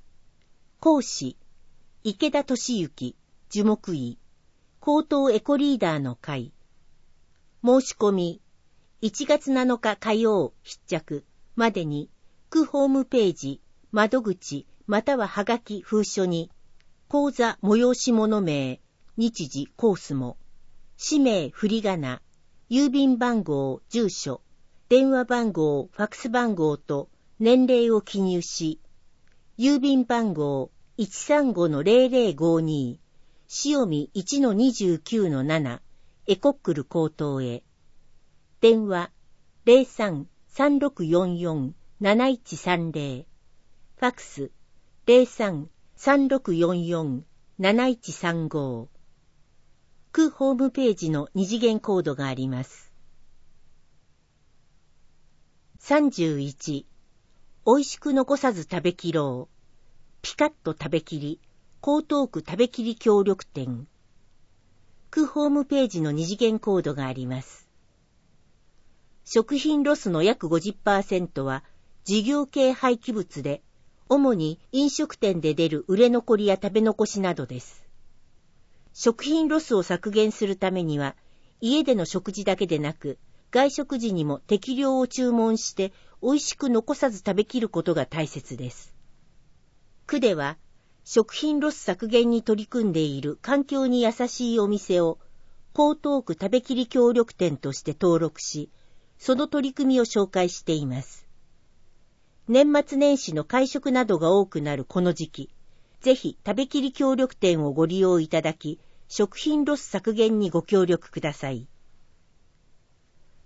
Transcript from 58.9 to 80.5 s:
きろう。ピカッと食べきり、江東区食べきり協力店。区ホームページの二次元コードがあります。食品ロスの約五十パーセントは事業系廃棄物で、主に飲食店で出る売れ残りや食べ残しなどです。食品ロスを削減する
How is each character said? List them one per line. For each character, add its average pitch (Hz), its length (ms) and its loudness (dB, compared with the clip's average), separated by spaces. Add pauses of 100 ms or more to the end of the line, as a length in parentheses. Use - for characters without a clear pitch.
き 175 180 -6
ろ 139 400 -2
う。 - 40 -20 (680)
ピ - 140 -12
カ 311 100 2
ッ 311 60 -2 (100)
と 160 100 -6
食 156 160 -10
べ 160 140 -2
き 160 160 -10
り、 147 220 -10 (420)
江 302 260 0
東 285 200 0
区 156 180 -10
食 170 100 -10
べ 240 120 2
き 240 160 -8
り 226 100 -4
協 208 300 2
力 196 200 -2
店。 127 440 -10 (1200)
区 311 160 0
ホ 294 220 -2
ー - 20 2
ム 285 140 0
ペ 277 200 0
ー 233 40 -2
ジ 175 120 -6
の 151 120 -2
二 160 140 -4
次 202 100 -6
元 220 240 0
コ 196 160 -2
ー 175 60 0
ド 143 120 -4
が 139 120 -6
あ 131 60 -6
り 127 140 -10
ま 127 160 -8
す。 - 260 -20 (1600)
食 233 320 0
品 294 260 0
ロ 285 140 2
ス 208 140 -4
の 160 120 0
約 185 260 0
五 165 120 2
十 202 140 -6
パ 202 240 0
ー 196 40 0
セ 190 160 -2
ン 175 100 -6
ト 135 180 -6
は 135 180 -6 (400)
事 208 200 0
業 285 220 0
系 262 260 0
廃 247 260 0
棄 254 140 -10
物 175 300 -8
で、 143 200 -6 (460)
主 269 260 4
に 160 260 -4 (100)
飲 277 200 0
食 - 240 -6
店 190 260 0
で 156 140 0
出 165 140 2
る 151 200 -4
売 185 80 2
れ 240 140 8
残 240 260 2
り 208 100 2
や 190 160 2
食 196 120 -4
べ 220 80 4
残 220 240 2
し 202 140 -6
な 185 140 -2
ど 139 120 -10
で 123 140 -12
す。 - 240 -20 (1080)
食 - 320 -2
品 311 240 2
ロ 311 120 2
ス 254 140 -4
を 190 80 4
削 180 280 -4
減 214 200 2
す 214 160 -4
る 196 100 -2